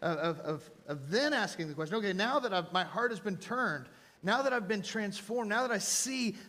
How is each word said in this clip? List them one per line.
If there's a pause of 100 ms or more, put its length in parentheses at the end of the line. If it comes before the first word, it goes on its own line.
of,
of, (180)
of
then
asking
the
question,
"Okay,
now
that
I've,
my
heart
has
been
turned, (360)
now
that
I've
been
transformed,
now
that
I
see (140)